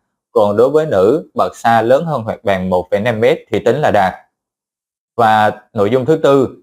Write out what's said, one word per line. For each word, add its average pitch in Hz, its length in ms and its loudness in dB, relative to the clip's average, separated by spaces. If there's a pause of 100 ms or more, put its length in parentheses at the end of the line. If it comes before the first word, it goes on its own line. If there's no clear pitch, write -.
(320)
Còn 104 240 2
đối 123 140 4
với 156 160 0
nữ, 123 480 0
bật - 220 -4
xa 117 260 0
lớn 131 220 2
hơn 147 180 -6
hoặc 104 220 -10
bằng 92 260 -2
một 90 200 -2
phẩy 101 100 -2
năm 113 200 -2
mét 131 180 0 (120)
thì 107 80 -2
tính 120 180 0
là 143 140 -2
đạt. 92 240 0 (1040)
Và 110 360 2 (200)
nội 104 180 0
dung 127 160 0
thứ 156 100 2
tư 139 460 0